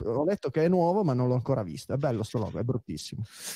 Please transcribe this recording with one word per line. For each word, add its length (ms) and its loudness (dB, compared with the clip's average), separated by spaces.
ho 200 0
letto 260 0
che 140 2
è 40 4
nuovo, 340 4
ma 100 2
non 140 2
l'ho 80 4
ancora 300 0
visto. 280 -8
È 40 0
bello 260 0
sto 160 -4
logo, 220 -4
è 20 -2
bruttissimo. 600 -6